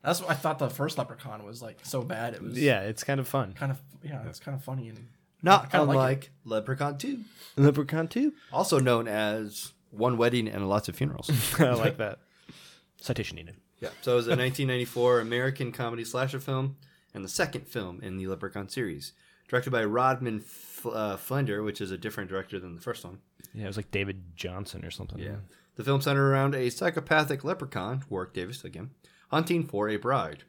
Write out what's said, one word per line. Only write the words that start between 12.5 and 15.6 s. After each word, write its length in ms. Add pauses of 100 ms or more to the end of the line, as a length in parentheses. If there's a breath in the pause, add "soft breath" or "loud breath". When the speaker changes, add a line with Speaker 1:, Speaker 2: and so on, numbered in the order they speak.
Speaker 2:
Citation 340
needed. 220 (240)
Speaker 3:
Yeah. 80 (120)
So 120
it 20
was 140
a 80
nineteen 320
ninety-four 500
American 540